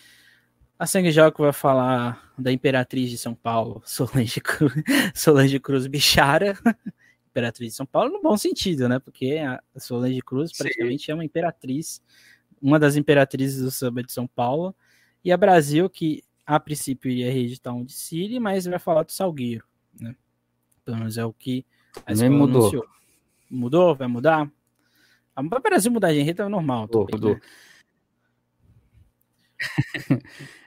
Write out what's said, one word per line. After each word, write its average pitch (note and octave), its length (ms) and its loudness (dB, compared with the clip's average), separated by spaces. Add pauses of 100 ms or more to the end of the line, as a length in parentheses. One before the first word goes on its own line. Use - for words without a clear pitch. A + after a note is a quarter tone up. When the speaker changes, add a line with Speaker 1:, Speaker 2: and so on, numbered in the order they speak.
(800)
Speaker 1:
A E3+ 80 -4
Sangue F3+ 240 2
Joca D#3 320 6
vai C#3+ 100 4
falar B2+ 840 0
da B2+ 140 -2
Imperatriz C3 580 -2
de A#2+ 80 -10
São A#2 160 -10
Paulo, A2 500 -4
Solange B2 560 -2
Cru-, - 300 0
<laughs> G3+ 440 0
Solange C#3 440 4
Cruz C3+ 300 -2
Bichara. D3+ 680 2 (380)
<laughs> - 360 -20
Imperatriz A#2 420 -6
de - 40 -14
São C3+ 100 -10
Paulo A3 260 0
no G4+ 100 -8
bom G#3+ 140 2
sentido, F3 520 -2
né? B2+ 120 0
Porque C#3+ 380 -6
a D3 220 -6 (160)
Solange B2+ 440 -4
Cruz C#3 300 -6
Speaker 2:
Sim. - 120 -12
Speaker 1:
praticamente B2+ 480 -6
é D3+ 40 -4
uma E3 100 -6
imperatriz, D#3+ 760 -6 (600)
uma C#3+ 160 4
das D3 160 4
imperatrizes C#3 680 2
do C3 120 -4
samba B2 320 -6
de B2+ 80 -16
São B2 140 -8
Paulo. C#3 480 -4 (500)
E F3 80 2
a F3+ 40 4
Brasil, F3 540 4
que D#3 320 -6 (240)
a D3+ 140 2
princípio C#3 500 -6
iria B2 220 -2
reeditar B2 420 -4
um B2 100 -8
desfile, F3+ 540 -8
mas G3 280 -2
vai F3+ 120 -4
falar E3 260 0
do - 80 -12
Salgueiro, B2+ 520 -4 (340)
né? A2+ 160 -12 (680)
Pelo A#2 140 -6
menos A2+ 180 -6
é A#2 80 -4
o A2+ 80 -6
que B2+ 320 -8 (400)
a - 80 -8
Speaker 2:
Nem G#2+ 120 2
Speaker 1:
escola B2+ 60 4
Speaker 2:
mudou. C3+ 300 6
Speaker 1:
anunciou. A2+ 260 2 (600)
Mudou? C#3+ 460 2
Vai C3 140 -4
mudar? D3 420 0 (840)
A, C3 60 -10
o F3 200 -4
Brasil C4 300 2
mudar G3 220 2
de D3 80 2
enredo E3 220 -2
é G3+ 60 -2
normal D3+ 340 -2
Speaker 2:
Mudou, A2 240 0
Speaker 1:
também, G#2+ 140 -6
Speaker 2:
mudou. G#2 140 2
Speaker 1:
né? - 60 -6 (2250)
Speaker 2:
<laughs> - 960 -6 (120)